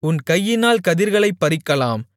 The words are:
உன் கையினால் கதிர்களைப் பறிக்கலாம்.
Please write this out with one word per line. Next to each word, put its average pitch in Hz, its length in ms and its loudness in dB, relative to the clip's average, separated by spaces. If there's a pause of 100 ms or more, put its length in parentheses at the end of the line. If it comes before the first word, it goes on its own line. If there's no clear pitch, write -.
உன் 160 160 -2
கையினால் 220 600 0 (100)
கதிர்களைப் 208 520 0
பறிக்கலாம். 143 600 -2 (140)